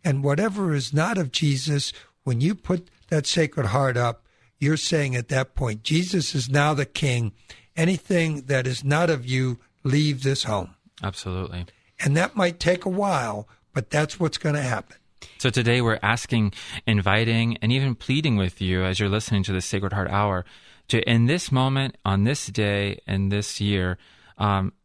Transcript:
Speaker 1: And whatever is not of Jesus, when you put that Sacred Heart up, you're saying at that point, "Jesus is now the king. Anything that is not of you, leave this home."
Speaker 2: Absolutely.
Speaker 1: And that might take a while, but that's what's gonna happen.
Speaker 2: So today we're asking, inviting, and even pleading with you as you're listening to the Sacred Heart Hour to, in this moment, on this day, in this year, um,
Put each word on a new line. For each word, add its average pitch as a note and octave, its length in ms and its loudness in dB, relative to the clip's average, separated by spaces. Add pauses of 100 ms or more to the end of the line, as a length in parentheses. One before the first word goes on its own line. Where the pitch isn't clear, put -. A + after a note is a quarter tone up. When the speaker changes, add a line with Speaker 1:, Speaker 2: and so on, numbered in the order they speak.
Speaker 1:
And C#3 200 0
whatever F#3 500 0
is C#3 200 -2
not F#3 240 2
of D3 140 -2
Jesus, C#3+ 600 0 (300)
when A#2+ 180 0
you F#3+ 140 2
put F3+ 340 -4 (200)
that D#3 180 0
Sacred D3+ 400 0
Heart B2+ 300 2
up, A#2+ 280 -2 (340)
you're D3+ 180 2
saying C#3+ 380 0
at A#2+ 140 -4
that C3 260 -2
point, A2 280 -4
"Jesus F3 520 0
is B2 140 -2
now D3 240 4
the C#3 120 0
king. A#2+ 460 -2 (460)
Anything E3 680 0
that C3 200 0
is B2 160 -4
not D#3 260 2
of C3 160 -2
you, B2+ 340 -2 (240)
leave C#3 400 0
this C3+ 200 0
home." G2 320 -4 (260)
Speaker 2:
Absolutely. F#2 640 -6 (340)
Speaker 1:
And C#3+ 180 2
that F3+ 180 -2
might F3 240 0
take F3+ 260 0
a F#3+ 40 -2
while, C#3+ 580 -2 (260)
but - 160 -6
that's D3+ 300 0
what's D#3+ 180 0
gonna D3 240 -2
happen. B2 360 -6 (400)
Speaker 2:
So C3 120 0
today A#2+ 320 2
we're A2+ 200 2
asking, A2 520 0 (340)
inviting, A2+ 680 2
and A2 140 0
even C3 240 2
pleading D3+ 420 0
with F#2+ 240 0
you F#2 220 0
as F#2 160 -2
you're G2+ 100 0
listening G#2 340 0
to F#2+ 100 -2
the F#2 80 -2
Sacred G2 320 -4
Heart G2 160 -2
Hour G2 360 0 (440)
to, A2+ 200 2
in A#2 180 4
this F3 240 -2
moment, C3+ 520 0
on G2 200 2
this C3+ 240 -2
day, G2+ 600 -2
in G2 220 0
this G2+ 320 -4
year, F#2 360 0 (400)
um, G2 360 0 (120)